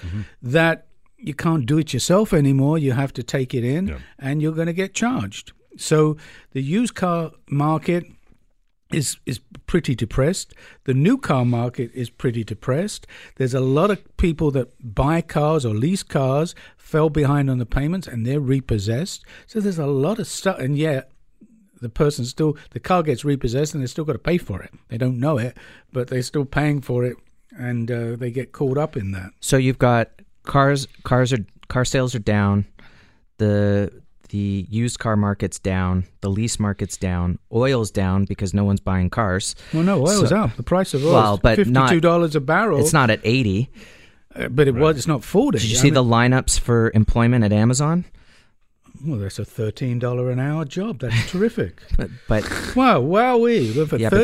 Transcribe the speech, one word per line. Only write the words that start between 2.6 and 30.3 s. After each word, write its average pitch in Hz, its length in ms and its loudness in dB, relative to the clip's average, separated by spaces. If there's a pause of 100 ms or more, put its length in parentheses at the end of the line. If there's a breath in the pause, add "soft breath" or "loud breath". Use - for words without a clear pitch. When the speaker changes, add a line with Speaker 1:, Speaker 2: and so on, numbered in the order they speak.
Speaker 2:
You 139 160 0
have 135 200 -2
to 123 100 -10
take 131 300 -4
it 120 100 -2
in, 151 240 -2
Speaker 1:
Yeah. 69 100 -8 (220 loud breath)
Speaker 2:
and 143 220 -4
you're 156 140 -2
gonna 165 180 -4
get 190 200 -6
charged. 214 580 -4 (260)
So 156 380 2 (360 loud breath)
the 135 100 -4
used 196 340 -2
car 170 360 -4 (180)
market 156 560 0 (880)
is, - 320 -2
is 123 140 -6 (260)
pretty 147 300 -2
depressed. 131 580 -2 (300 loud breath)
The 135 100 -2
new 170 240 4
car 135 260 0
market 120 500 -2
is 123 180 -8
pretty 120 320 -4
depressed. 131 640 -6 (300 loud breath)
There's 127 180 -2
a 131 40 0
lot 139 300 2
of - 280 -6
people 156 340 0
that 135 180 -4 (260)
buy 156 260 2
cars 151 440 0
or 110 80 -2
lease 147 300 -2
cars, 143 500 -2 (240 loud breath)
fell 156 320 0
behind 143 400 2
on 127 80 0
the 123 80 -4
payments, 151 420 -2
and 113 180 -6
they're 139 140 -2
repossessed. 127 880 -2 (220 loud breath)
So - 120 -6
there's 190 200 -2
a 143 80 -2
lot 143 320 0
of - 80 -6
stuff, - 320 -4
and 139 180 -2
yet 143 340 -2 (720)
the 120 80 -8
person 143 360 0
still, 151 300 -2 (160 loud breath)
the 123 80 -10
car 185 220 0
gets 147 240 -2
repossessed, 139 480 -2
and 151 80 -4
they've 123 80 -6
still 160 160 -6
gotta 139 140 -4
pay 175 180 0
for 98 240 -6
it. - 100 -20 (180)
They 117 100 -8
don't 127 200 -2
know 143 200 0
it, 123 180 -6 (340 loud breath)
but 123 160 -4
they're 127 140 -4
still 139 240 -4
paying 147 360 0
for 123 220 -2
it, 123 140 -4 (400)
and, 120 320 -6
uh, 117 260 -6
they 120 160 -8
get 123 200 -8
caught 135 260 -2
up 156 180 -4
in 98 160 -6
that. 92 200 -10 (100)
Speaker 3:
So - 160 0
you've 131 220 2
got 120 320 2 (320)